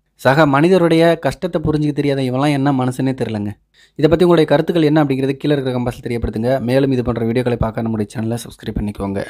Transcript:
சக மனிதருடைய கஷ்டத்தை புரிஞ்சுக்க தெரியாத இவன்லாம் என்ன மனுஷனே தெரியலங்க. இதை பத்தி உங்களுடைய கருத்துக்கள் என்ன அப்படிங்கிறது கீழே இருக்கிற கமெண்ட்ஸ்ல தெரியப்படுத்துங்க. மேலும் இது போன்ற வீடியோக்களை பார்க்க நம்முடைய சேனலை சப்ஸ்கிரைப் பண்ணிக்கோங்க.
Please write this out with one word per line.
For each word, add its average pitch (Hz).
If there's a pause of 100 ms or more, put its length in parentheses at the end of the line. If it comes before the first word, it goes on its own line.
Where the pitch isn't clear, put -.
(140)
சக 143
மனிதருடைய 165
கஷ்டத்தை 165
புரிஞ்சுக்க 151
தெரியாத 139
இவன்லாம் 131
என்ன 139
மனுஷனே 127
தெரியலங்க. 110 (440)
இதை 147
பத்தி 170
உங்களுடைய 170
கருத்துக்கள் 156
என்ன 151
அப்படிங்கிறது 135
கீழே 147
இருக்கிற 131
கமெண்ட்ஸ்ல 123
தெரியப்படுத்துங்க. 120
மேலும் 131
இது 123
போன்ற 117
வீடியோக்களை 120
பார்க்க 113
நம்முடைய 113
சேனலை 110
சப்ஸ்கிரைப் 117
பண்ணிக்கோங்க. 101